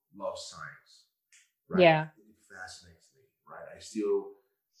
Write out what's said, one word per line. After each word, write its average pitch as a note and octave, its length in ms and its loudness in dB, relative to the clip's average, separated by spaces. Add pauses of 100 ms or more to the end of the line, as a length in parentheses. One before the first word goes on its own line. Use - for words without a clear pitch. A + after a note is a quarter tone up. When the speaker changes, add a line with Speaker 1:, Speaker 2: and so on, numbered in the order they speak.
(160)
Speaker 1:
love F#2+ 220 -8
science. - 680 -18 (640)
Right? F#3 120 2
Speaker 2:
Yeah. D#3+ 260 8 (100)
Speaker 1:
It - 180 -20 (140)
fascinates F#2 680 -20
me, - 60 -20 (260)
right? D#2+ 280 -18
I F2+ 40 -20
still, G2+ 560 -2 (460)